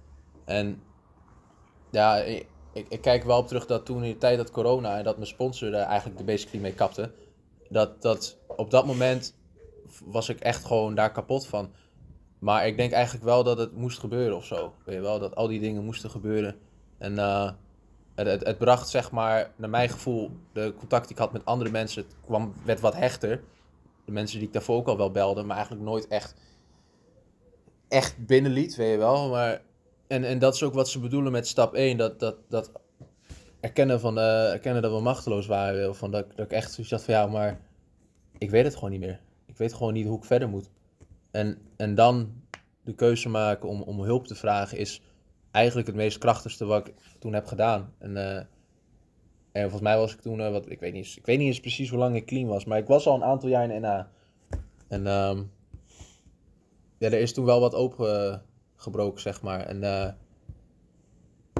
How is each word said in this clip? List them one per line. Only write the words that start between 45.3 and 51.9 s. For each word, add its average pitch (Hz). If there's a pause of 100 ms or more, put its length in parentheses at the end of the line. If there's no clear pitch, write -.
eigenlijk 117
het 104
meest 107
krachtigste 117
wat 104
ik - (240)
toen 110
heb 104
gedaan. 107
En, 101
eh, 98 (1080)
en 104
volgens 101
mij 107
was 110
ik -
toen, 110
eh, 107
wat, 101
ik -
weet 90
niet 95
eens, -
ik -
weet 127
niet 143
eens 123
precies 127